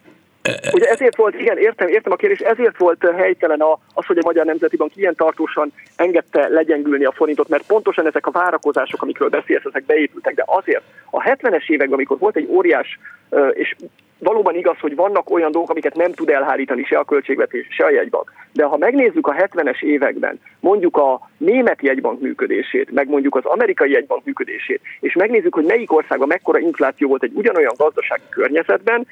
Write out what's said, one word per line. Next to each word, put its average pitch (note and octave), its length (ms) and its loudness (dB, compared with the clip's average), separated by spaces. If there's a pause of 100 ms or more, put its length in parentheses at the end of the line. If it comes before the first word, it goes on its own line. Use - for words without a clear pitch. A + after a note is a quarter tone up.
(720)
Ugye F#4 140 4
ezért - 300 2
volt, G#4+ 180 2
igen, G#3 240 -2
értem, G#3 300 0
értem G#3 240 0
a F3+ 40 2
kérdést, G3 260 0
ezért A3+ 360 0
volt, F3 260 2
ö, E3+ 80 4
helytelen F3 480 0
a, D#3 180 2 (160)
az, E3+ 120 -4
hogy F3 120 0
a E3 60 2
Magyar E3 200 2
Nemzeti D#3+ 320 0
Bank D3+ 200 -4
ilyen F#3+ 180 0
tartósan D#3 580 -2 (240)
engedte E3 520 0
legyengülni D3 560 0
a C3+ 80 2
forintot, D3+ 360 0
mert D3+ 180 -2
pontosan G3 400 0
ezek D#3 200 -2
a C#3+ 40 -2
várakozások, D3 720 -2
amikről C3+ 260 -2
beszélsz, - 360 -2
ezek C3+ 200 -8
beépültek, D3+ 500 -2
de - 120 -2
azért F#3+ 360 -2 (280)
a - 120 -4
hetvenes A#3 460 0
években, C#3 260 0
amikor C3+ 240 -2
volt G#3+ 180 0
egy D3+ 140 -2
óriás, E3+ 480 2 (300)
ö, C3 200 2
és - 280 -4 (420)
valóban G3 360 0
igaz, F3 260 0
hogy D3+ 140 -4
vannak F#3 360 0
olyan E3+ 200 2
dolgok, E3 200 -2
amiket D3+ 240 -2
nem F3 180 0
tud D#3 160 -4
elhárítani C3+ 560 0
se D3+ 140 0
a D3 60 0
költségvetés, C3+ 680 -2
se - 140 0
a D#3+ 60 4
jegybank. - 420 -2 (200)
De D3+ 120 2
ha D3 120 0
megnézzük F#3+ 500 2
a D3 60 0
hetvenes D#3+ 500 -2
években, B2+ 580 -2 (200)
mondjuk F3+ 360 2
a C3+ 400 0
német A3 460 2
jegybank B2+ 380 -2
működését, A#2+ 680 -4
meg C3+ 180 0
mondjuk C#3 260 0
az B2+ 100 0
amerikai F3+ 460 0
jegybank A#2+ 340 0
működését, B2 560 -8 (200)
és - 140 -4
megnézzük, F#3 400 2
hogy D#3+ 100 0
melyik G#3+ 280 0
országban C#3+ 360 0
mekkora D#3+ 300 0
infláció C#3 500 0
volt C3 140 0
egy A#2+ 120 -4
ugyanolyan E3+ 420 2
gazdasági A#2+ 540 -2
környezetben, F#3+ 800 -2